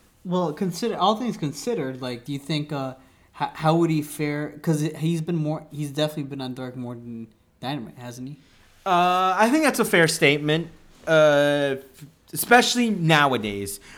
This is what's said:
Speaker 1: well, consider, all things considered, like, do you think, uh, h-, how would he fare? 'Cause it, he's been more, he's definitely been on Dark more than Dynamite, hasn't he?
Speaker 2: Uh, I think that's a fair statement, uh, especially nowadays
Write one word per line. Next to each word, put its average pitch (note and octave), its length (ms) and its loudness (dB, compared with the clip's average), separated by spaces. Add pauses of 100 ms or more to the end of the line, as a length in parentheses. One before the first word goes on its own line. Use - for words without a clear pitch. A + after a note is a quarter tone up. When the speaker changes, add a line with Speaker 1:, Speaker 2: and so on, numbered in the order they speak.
(240)
Speaker 1:
well, F3+ 280 -2
consider, F#3+ 440 -4
all F#3+ 200 2
things A#3 200 -4
considered, C#3 680 -6
like, B2 220 -8
do C#3+ 80 -10
you C#3 60 -6
think, D3+ 340 -6
uh, C3+ 220 -6 (460)
h-, E3 140 -2
how D#3+ 220 2
would E3+ 140 4
he D#3 120 0
fare? D3 600 -6
'Cause D3+ 200 0
it, D#3 160 -4
he's D#3+ 240 0
been E3+ 140 -2
more, D3+ 360 -4
he's D3 180 -8
definitely D3+ 340 -2
been C3+ 160 -10
on B2+ 140 -8
Dark B2+ 220 -10
more B2 180 -10
than A#2 340 -14 (320)
Dynamite, B2+ 380 -10
hasn't B2 300 -14
he? D3 80 -16 (480)
Speaker 2:
Uh, F3+ 520 2
I A3 140 4
think D#4 140 2
that's B3 160 2
a A3 40 2
fair F3 220 4
statement, D3+ 600 2 (380)
uh, D3 720 4 (560)
especially A#3+ 580 2
nowadays C3 880 2 (180)